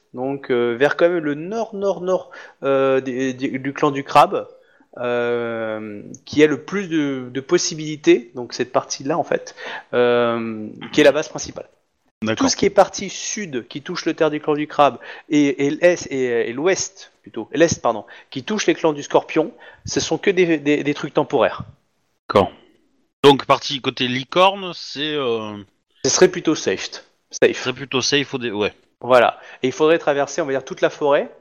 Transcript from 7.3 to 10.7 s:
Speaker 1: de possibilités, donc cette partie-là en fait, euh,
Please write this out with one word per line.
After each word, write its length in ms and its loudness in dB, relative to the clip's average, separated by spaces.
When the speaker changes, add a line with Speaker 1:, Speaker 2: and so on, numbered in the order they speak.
Speaker 1:
de 100 -8
possibilités, 920 0
donc 180 -10
cette 180 -4
partie-là 460 -2
en 60 0
fait, 320 -4
euh, 720 0